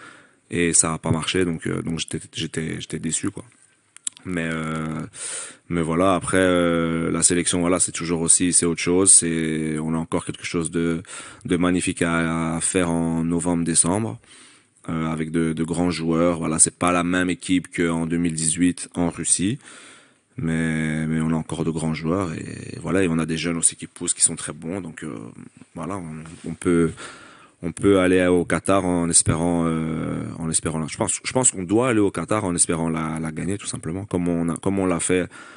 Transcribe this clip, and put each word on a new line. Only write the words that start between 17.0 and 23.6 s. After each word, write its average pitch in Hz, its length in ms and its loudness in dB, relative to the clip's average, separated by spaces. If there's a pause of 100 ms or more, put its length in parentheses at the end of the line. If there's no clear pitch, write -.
même 90 260 0
équipe 90 460 0
qu'en 82 300 0
deux 82 120 -2
mille 85 160 0
dix-huit 82 640 0
en 87 140 0
Russie, 90 500 -2 (800)
mais, 80 680 -2
mais 80 140 0
on 80 120 0
a 80 40 2
encore 78 300 -4
de 80 60 2
grands 80 220 -2
joueurs 80 400 -2
et - 480 -10
voilà, 87 220 2
et 87 60 4
on 82 100 2
a 80 60 0
des 80 120 -2
jeunes 85 200 -2
aussi - 180 2